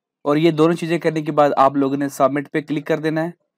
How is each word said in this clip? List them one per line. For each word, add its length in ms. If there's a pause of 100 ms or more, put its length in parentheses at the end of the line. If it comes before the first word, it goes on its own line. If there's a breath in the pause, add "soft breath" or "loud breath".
(260)
और 120
ये 140
दोनों 240
चीज़ें 240
करने 220
के 100
बाद 260
आप 180
लोगों 220
ने 120
सबमिट 380
पे 140
क्लिक 260
कर 120
देना 220
है। 120 (240)